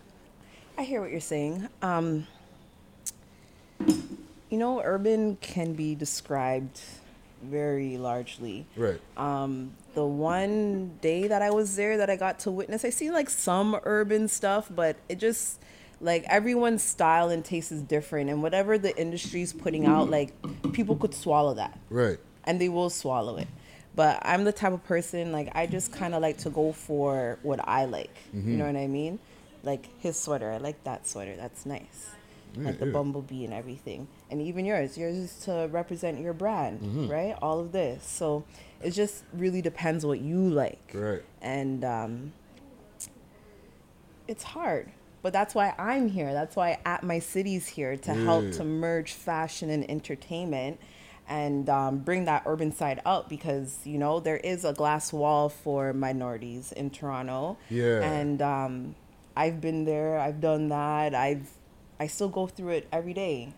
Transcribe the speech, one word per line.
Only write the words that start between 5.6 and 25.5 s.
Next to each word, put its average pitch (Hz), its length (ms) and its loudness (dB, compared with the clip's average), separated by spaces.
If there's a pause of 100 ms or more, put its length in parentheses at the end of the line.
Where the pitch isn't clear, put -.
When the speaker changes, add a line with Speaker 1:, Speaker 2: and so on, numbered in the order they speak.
Speaker 1:
be 151 220 -2
described 135 880 -2 (600)
very 139 560 -2
largely. 123 680 -6 (100)
Speaker 2:
Right. 104 240 2 (160)
Speaker 1:
Um, 139 580 -2 (200)
the 147 120 2
one 185 960 0
day 170 260 4
that 208 140 4
I 208 100 4
was 208 240 4
there 214 220 2
that 202 120 4
I 196 60 2
got 190 240 0
to 196 120 -2
witness, 190 320 -2
I 240 60 0
see, 302 220 0
like, 302 180 2
some 202 540 2
urban 214 440 4
stuff, 208 460 2
but 165 240 4 (100)
it 180 120 -4
just, - 400 0 (400)
like, 170 280 2
everyone's 233 560 4
style 170 460 6
and 165 140 0
taste 165 280 -4
is 151 100 -6
different, 147 480 0
and 147 140 0
whatever 196 340 4
the 196 220 0
industry's 170 520 -2
putting 156 360 0
out, 156 220 8
like, 147 220 2 (420)
people 220 220 2
could - 180 0
swallow 147 420 4
that. - 240 -4 (100)
Speaker 2:
Right. 113 280 4 (280)
Speaker 1:
And 175 160 2
they 180 80 4
will 175 220 2
swallow 120 460 -2
it. - 100 -6 (480)
But 156 260 6
I'm 185 220 4
the 208 80 6
type 196 220 2
of 180 120 -4
person, 170 460 0
like, 151 240 -2